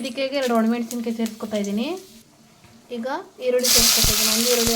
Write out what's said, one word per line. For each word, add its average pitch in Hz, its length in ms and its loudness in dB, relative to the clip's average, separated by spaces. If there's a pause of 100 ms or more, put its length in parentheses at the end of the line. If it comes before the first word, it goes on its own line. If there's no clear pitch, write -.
ಇದಕ್ಕೆ 269 240 -6 (160)
ಎರಡು 247 180 0
ಒಣಮೆಣಸಿನ್ಕಾಯಿ 233 600 -2
ಸೇರಿಸ್ಕೊತಾ 220 440 -6
ಇದ್ದೀನಿ. 202 240 -2 (1120)
ಈಗ 233 100 -6 (400)
ಈರುಳ್ಳಿ 247 280 2
ಸೇರಿಸ್ಕೊತಾ 233 380 4
ಇದ್ದೀನಿ, 220 220 0
ಒಂದು 226 180 0
ಈರುಳ್ಳಿ 233 240 2